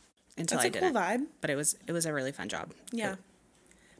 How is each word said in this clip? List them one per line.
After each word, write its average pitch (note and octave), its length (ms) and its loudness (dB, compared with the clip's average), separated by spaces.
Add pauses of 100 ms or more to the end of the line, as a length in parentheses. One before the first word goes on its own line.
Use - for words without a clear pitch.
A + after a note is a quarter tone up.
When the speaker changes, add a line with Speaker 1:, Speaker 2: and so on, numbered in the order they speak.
(380)
Speaker 1:
until E3 200 0
Speaker 2:
That's - 60 10
Speaker 1:
I F4+ 40 6
Speaker 2:
a - 120 -2
cool F4+ 120 2
Speaker 1:
didn't. A#3+ 40 2
Speaker 2:
vibe. A3 300 0 (160)
Speaker 1:
But D#3 80 -2
it C3+ 60 2
was, D3+ 200 0 (100)
it E3 60 -4
was E3 140 0
a D3+ 80 -2
really C3+ 180 -2
fun - 160 -8
job. - 240 -8 (180)
Speaker 2:
Yeah. G#3+ 240 -4
Speaker 1:
It F#3+ 40 -16 (800)